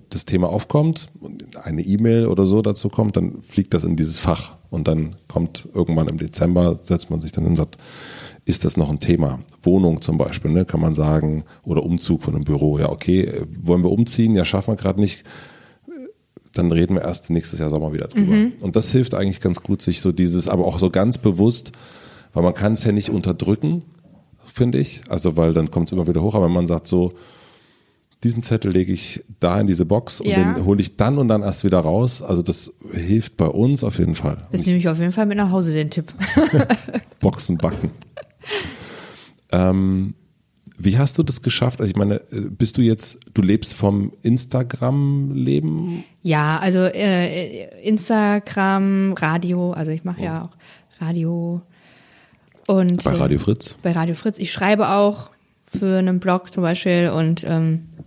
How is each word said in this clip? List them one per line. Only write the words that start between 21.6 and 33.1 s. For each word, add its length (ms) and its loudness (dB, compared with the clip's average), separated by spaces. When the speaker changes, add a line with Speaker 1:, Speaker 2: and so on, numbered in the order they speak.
Speaker 1:
weil 100 0
man 100 4
kann's 300 0
ja 80 2
nicht 180 0
unterdrücken, 720 -2
finde 340 -2
ich. 300 -4
Also, 280 -2
weil 160 4
dann 180 0
kommt's 200 -2
immer 160 0
wieder 140 2
hoch, 140 0
aber 140 4
man 180 0
sagt 200 -2
so, 260 0
diesen 200 0
Zettel 280 -2
lege 220 2
ich 300 -8
da 200 2
in 60 2
diese 200 2
Box 360 -2
und 60 -4
Speaker 2:
Ja. 260 4
Speaker 1:
den 120 -2
hole 160 4
ich 160 -4
dann 200 2
und 100 2
dann 140 2
erst 220 -4
wieder 160 4
raus. 420 0
Also 220 0
das 280 -6
hilft 440 0